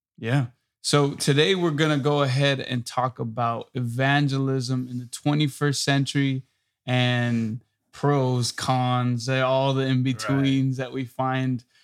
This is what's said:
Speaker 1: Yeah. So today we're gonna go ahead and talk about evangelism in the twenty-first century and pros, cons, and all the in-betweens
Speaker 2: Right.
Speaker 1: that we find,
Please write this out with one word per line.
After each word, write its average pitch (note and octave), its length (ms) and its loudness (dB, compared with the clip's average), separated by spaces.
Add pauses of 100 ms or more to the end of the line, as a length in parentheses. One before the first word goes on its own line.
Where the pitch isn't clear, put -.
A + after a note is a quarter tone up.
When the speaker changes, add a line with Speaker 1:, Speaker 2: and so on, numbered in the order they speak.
(160)
Speaker 1:
Yeah. A#2+ 300 0 (340)
So C#3+ 320 2
today D#3 420 2
we're F3 180 0
gonna D3+ 260 2
go D3 240 2
ahead C#3 380 2
and A#2+ 260 -6
talk B2 320 -4
about A#2 560 -4
evangelism C3 1120 0
in B2 100 -8
the B2 80 -10
twenty-first D3 760 -2
century C#3 600 0 (420)
and A#2+ 760 0 (320)
pros, B2+ 600 0
cons, B2 760 -2
and C3 140 0
all C3+ 320 2
the C3+ 100 0
in-betweens C3+ 960 0
Speaker 2:
Right. C3 60 -4
Speaker 1:
that B2 100 -10
we C3 100 -4
find, C3 580 -2 (200)